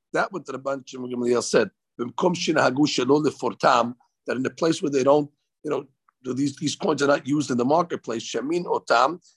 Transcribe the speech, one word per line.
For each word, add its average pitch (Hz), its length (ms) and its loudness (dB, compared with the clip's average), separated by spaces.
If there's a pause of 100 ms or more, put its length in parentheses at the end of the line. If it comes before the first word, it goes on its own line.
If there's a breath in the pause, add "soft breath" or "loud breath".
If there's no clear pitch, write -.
(140)
That 165 180 -2
what 165 140 -10
the 131 80 -12
Rabban 135 320 -8
Shimon 123 260 -10
Gamliel 120 320 0
said, 113 260 2 (300)
"B'mkom - 360 -2
shenahagu 139 520 2
shelo 139 360 2
lefortam," 123 720 0 (300)
that 117 100 -4
in 127 100 -2
a 117 40 -2
place 160 320 -2
where 147 100 -2
they 135 120 2
don't, 147 260 4 (340)
you 147 80 -6
know, 135 140 -4 (480)
these, 135 240 -4
these 147 180 -4
coins 151 260 0
are 143 60 2
not 143 180 2
used 143 260 0
in 123 60 0
the 120 60 2
marketplace, 123 640 -2
shemin 160 360 -4
otam, 131 560 2 (160)